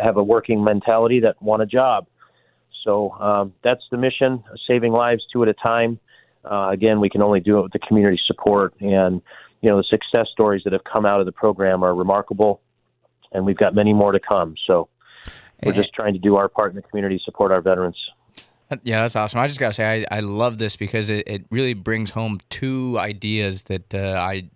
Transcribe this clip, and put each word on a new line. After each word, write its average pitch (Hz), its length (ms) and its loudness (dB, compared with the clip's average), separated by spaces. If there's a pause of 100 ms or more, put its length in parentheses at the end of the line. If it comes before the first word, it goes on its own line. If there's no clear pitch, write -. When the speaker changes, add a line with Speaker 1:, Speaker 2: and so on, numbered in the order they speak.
Speaker 1:
have 107 160 2
a 101 60 4
working 107 400 2
mentality 113 560 2
that 110 200 2
want 107 220 0
a 107 60 -2
job. 117 400 0 (760)
So, 104 280 -2
um, 101 420 -2 (100)
that's 123 280 0
the 123 60 -2
mission, 131 460 0 (220)
saving 120 260 2
lives 120 400 2
two 120 120 0
at 110 60 4
a 101 40 2
time. 117 460 0 (440)
Uh, 98 280 -2
again, 104 280 2
we 101 120 2
can 101 100 0
only 104 180 4
do 104 200 2
it - 20 4
with 95 120 -6
the - 60 -4
community 101 460 2
support. 101 540 0
And, 95 420 2 (400)
you 110 80 4
know, 101 80 6
the 98 60 2
success - 480 0
stories 104 320 2
that 95 100 -2
have 95 100 -2
come 107 220 -2
out 101 140 2
of 92 80 0
the 90 40 -6
program 95 520 0
are 90 100 2
remarkable, 98 680 0 (720)
and 95 120 -2
we've 98 100 2
got 98 200 2
many 104 180 4
more 101 200 4
to 95 60 0
come. 82 360 -2 (100)
So 87 240 2 (720)
we're 104 100 0
Speaker 2:
And - 20 -6
Speaker 1:
just 98 180 0
trying 104 200 -2
to 95 60 -6
do 98 180 4
our 98 120 2
part 104 220 -2
in 92 40 -14
the 101 60 -12
community, 98 420 -4
support 95 280 0
our 92 100 4
veterans. 90 360 0 (720)
Speaker 3:
Uh, 139 140 -6
yeah, 110 180 -2
that's 117 160 -2
awesome. 107 200 -2
I 131 100 0
just 139 120 -10
gotta 113 140 -2
say, 110 360 -2
I, 104 80 -6
I - 40 -4
love 107 360 -2
this 107 200 -4
because 104 320 -4
it, 104 180 -4
it 101 220 -8
really 127 240 -2
brings 110 360 -4
home 110 300 -6 (100)
two 127 480 -6
ideas 104 640 -4
that, 95 300 -8
uh, 98 240 -4
I 92 380 -4